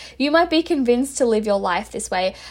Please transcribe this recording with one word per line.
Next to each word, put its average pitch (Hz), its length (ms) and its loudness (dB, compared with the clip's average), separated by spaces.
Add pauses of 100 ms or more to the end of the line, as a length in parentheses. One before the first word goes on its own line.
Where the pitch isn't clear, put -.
(180)
you 277 120 0
might 339 200 4
be 320 120 2
convinced 269 580 0
to 262 60 2
live 220 200 2
your 202 140 0
life 196 300 -4
this - 220 -8
way, 185 240 -2 (160)